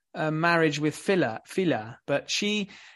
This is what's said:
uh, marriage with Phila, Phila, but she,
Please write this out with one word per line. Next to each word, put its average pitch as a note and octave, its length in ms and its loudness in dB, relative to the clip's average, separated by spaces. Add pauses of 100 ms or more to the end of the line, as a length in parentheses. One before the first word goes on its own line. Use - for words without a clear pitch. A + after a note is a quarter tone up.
(140)
uh, D#3 160 -2
marriage D#3+ 480 2
with D3+ 180 0
Phila, D3 500 0
Phila, B2 600 -2
but C#3+ 240 -4
she, G#3 400 -2 (260)